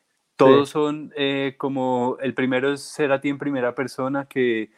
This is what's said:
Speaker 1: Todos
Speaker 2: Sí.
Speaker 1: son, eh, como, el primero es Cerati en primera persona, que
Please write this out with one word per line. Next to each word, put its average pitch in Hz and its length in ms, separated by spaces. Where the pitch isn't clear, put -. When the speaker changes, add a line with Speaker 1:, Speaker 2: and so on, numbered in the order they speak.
Speaker 1:
Todos 139 320
Speaker 2:
Sí. - 40
Speaker 1:
son, 151 440
eh, 139 420
como, 127 640
el 127 140
primero 131 380
es 139 100
Cerati 139 480
en 139 80
primera 135 360
persona, 135 520
que 120 520